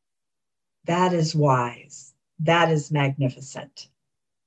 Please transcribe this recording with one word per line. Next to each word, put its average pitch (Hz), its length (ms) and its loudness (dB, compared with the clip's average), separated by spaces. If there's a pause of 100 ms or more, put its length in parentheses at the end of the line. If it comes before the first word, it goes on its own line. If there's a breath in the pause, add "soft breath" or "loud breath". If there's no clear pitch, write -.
(840)
That 180 280 2
is 160 220 0
wise. 127 800 -2 (240)
That 165 320 2
is 151 200 -2
magnificent. - 960 -4 (600)